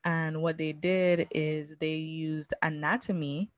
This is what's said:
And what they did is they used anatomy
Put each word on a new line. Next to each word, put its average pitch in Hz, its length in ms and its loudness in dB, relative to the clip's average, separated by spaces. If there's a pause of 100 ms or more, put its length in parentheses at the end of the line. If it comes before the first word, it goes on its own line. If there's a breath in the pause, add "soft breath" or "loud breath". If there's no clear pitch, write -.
And 160 380 0
what 160 160 0
they 156 140 -2
did 175 600 4
is 156 460 -2
they 156 180 0
used 156 680 -4
anatomy 160 960 0